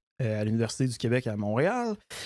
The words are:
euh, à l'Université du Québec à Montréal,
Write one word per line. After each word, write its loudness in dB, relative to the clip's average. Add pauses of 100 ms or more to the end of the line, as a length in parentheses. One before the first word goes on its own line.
(220)
euh, 0
à 0
l'Université 2
du -4
Québec 0
à -2
Montréal, 0 (300)